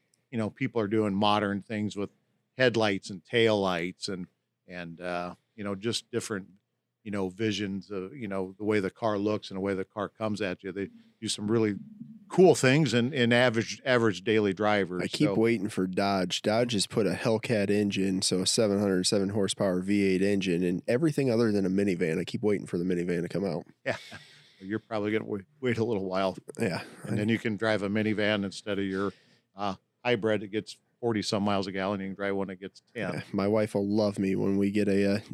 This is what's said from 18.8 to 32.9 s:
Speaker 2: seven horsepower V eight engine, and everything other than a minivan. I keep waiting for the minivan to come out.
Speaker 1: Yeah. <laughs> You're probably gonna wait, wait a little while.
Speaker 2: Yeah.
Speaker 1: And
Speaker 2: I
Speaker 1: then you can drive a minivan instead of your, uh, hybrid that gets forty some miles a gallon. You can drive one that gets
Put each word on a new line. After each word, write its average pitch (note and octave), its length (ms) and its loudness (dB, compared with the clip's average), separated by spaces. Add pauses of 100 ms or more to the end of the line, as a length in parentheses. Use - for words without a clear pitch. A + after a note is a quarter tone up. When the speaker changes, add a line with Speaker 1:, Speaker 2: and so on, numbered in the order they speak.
Speaker 2:
seven G2 240 0
horsepower G2 500 0
V G2 240 2
eight F#2 180 2
engine, F#2+ 420 0
and F2+ 240 -2
everything C#3 440 2
other A2+ 200 4
than G2+ 140 2
a F#2 40 2
minivan. F2+ 500 0
I F2+ 40 -2
keep - 200 -8
waiting G#2 240 0
for F#2 100 -4
the E2+ 60 -2
minivan F2 380 -2
to E2+ 80 -4
come F#2+ 160 -2
out. D#2+ 200 -4 (200)
Speaker 1:
Yeah. C3 160 -4
<laughs> - 600 -20
You're G2+ 180 -4
probably G#2+ 340 -4
gonna A2 120 -2
wait, G#2 200 -8 (160)
wait B2 160 -2
a A2+ 80 0
little G#2+ 180 -2
while. F#2 340 0 (220)
Speaker 2:
Yeah. G2 220 -2 (220)
Speaker 1:
And G#2+ 100 -6
Speaker 2:
I - 20 -2
Speaker 1:
then G#2 140 0
you A2+ 100 2
can A2 160 -4
drive G#2+ 260 0
a G2 80 -2
minivan G#2 540 0
instead G2 340 -6
of G2 60 -2
your, F#2+ 300 -2 (420)
uh, G2 200 -6 (280)
hybrid A2 380 0
that G#2 100 -12
gets G#2 260 -6 (220)
forty A#2 220 -2
some G2+ 220 -2
miles G2+ 240 0
a G2+ 40 -8
gallon. F#2+ 300 -4
You F#2+ 60 -8
can F#2+ 80 -8
drive G2 200 -2
one G2 140 -4
that F#2 100 -12
gets F#2+ 220 -16 (120)